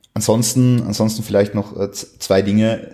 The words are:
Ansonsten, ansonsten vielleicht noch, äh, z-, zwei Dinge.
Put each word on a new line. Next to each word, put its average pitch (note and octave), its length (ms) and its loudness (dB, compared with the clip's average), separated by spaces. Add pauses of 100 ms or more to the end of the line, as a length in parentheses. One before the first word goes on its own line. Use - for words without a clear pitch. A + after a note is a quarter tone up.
(120)
Ansonsten, A#2+ 680 2
ansonsten A2 400 -2
vielleicht G2+ 320 0
noch, - 240 -6
äh, G2 140 -6
z-, - 280 -18
zwei G2 220 2
Dinge. A2 520 0